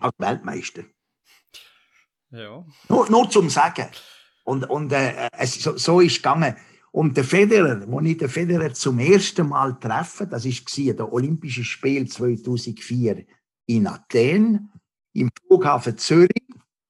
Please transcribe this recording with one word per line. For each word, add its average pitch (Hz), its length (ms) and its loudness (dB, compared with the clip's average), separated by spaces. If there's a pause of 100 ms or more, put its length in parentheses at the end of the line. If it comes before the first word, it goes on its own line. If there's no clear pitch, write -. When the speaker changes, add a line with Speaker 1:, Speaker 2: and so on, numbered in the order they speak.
Speaker 1:
Als 123 160 -2
Weltmeister. - 680 -8 (1500)
Speaker 2:
Ja. 117 360 -18 (240)
Speaker 1:
Nur, 254 200 2
nur 226 200 4
zum 180 200 2
Sagen. 147 380 0 (560)
Und, 131 260 -4
und, 143 220 -4
äh, 127 400 -2
es, 127 300 -6
so, - 160 -4
so 175 240 4
ist 175 120 6
es - 40 -2
gegangen. 143 380 0 (360)
Und 143 260 0
der 139 60 4
Federer, 170 680 2
wo 127 120 -4
ich 160 160 0
den 156 120 -4
Federer 165 440 -2
zum 127 260 -2
ersten 180 500 4
Mal 135 300 -2
treffe, 151 480 -6
das 123 180 -8
ist 127 200 -6
gsi, 135 300 -4
der 110 160 -8
Olympische 131 520 -4
Spiel 135 440 -2
zweitausendvier 120 1160 -4 (400)
in 110 220 2
Athen, 202 840 0 (420)
im 127 160 0 (180)
Flughafen 143 500 4
Zürich, 175 320 6 (600)